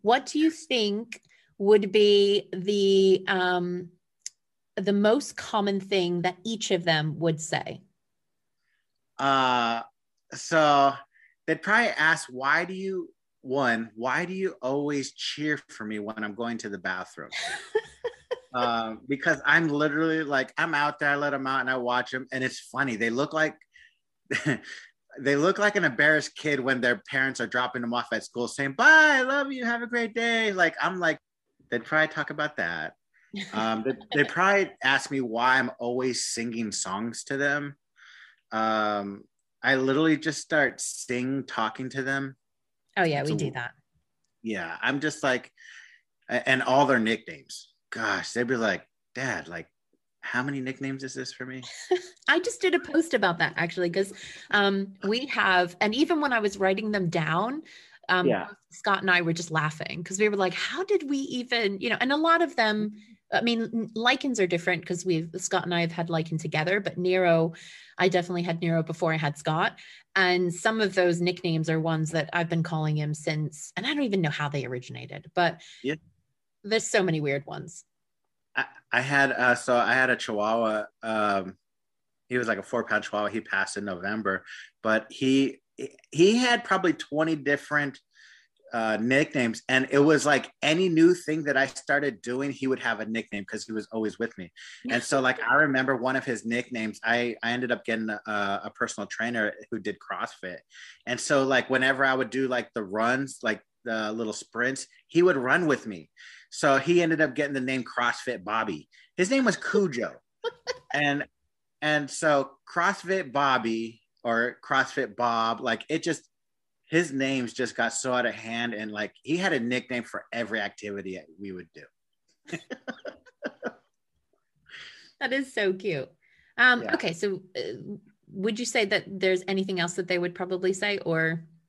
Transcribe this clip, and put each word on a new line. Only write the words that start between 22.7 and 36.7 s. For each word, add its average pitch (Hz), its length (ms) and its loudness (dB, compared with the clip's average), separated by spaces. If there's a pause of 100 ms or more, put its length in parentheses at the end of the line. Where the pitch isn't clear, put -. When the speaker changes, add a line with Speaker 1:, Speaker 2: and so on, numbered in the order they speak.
Speaker 2:
they 113 160 0
look 139 200 0
like, 156 220 0 (760)
<laughs> - 140 -4 (760)
they 139 160 2
look 185 240 2
like 202 160 2
an 190 80 2
embarrassed 147 520 2
kid 147 240 0
when 127 220 0
their 120 260 2
parents 135 320 -2
are 120 60 -2
dropping 123 380 -2
them 117 100 -4
off 120 200 -2
at 107 100 -4
school 120 240 -6
saying, 139 260 -4
"Bye, 302 440 8
I 254 60 4
love 277 280 -2
you, 254 140 -6
have 240 180 -2
a 233 40 -8
great 233 280 -2
day." 226 380 0
Like, 175 280 2
I'm 180 180 0
like, 160 200 0 (500)
they'd 120 140 -2
probably 156 240 2
talk 151 240 -6
about 151 260 -4
that. 85 360 -4 (600)
Um, 110 320 0
they, 131 80 0 (120)
Speaker 1:
<laughs> - 180 -6
Speaker 2:
they'd - 60 -2
probably 196 420 2 (100)
ask 135 300 2
me 135 100 -2
why 123 380 2
I'm 123 180 0
always 123 480 -2
singing 117 460 -4